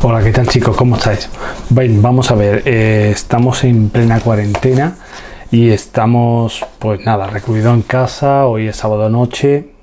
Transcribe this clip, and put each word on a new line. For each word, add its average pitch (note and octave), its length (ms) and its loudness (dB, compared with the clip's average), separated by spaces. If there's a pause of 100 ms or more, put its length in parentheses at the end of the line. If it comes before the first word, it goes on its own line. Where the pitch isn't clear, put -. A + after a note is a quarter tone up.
Hola, A2+ 160 2
¿qué G#2 120 2
tal, A#2+ 160 2
chicos? A#2 260 0
¿Cómo B2 220 2
estáis? - 320 -2 (400)
Bien, A#2+ 320 2
vamos B2+ 280 2
a A#2+ 60 2
ver, G#2 300 0
eh, A2 440 2
estamos A#2+ 540 0
en A#2 240 2
plena A2+ 320 2
cuarentena A#2 760 0 (520)
y A#2+ 200 4
estamos, A#2 920 0 (160)
pues G#2+ 280 -4
nada, G#2 220 -2
recluidos A2 460 0
en A2+ 100 2
casa. C#3 640 0
Hoy A2 220 -2
es G#2 80 -8
sábado G#2+ 340 -2
noche. C#3 600 0 (140)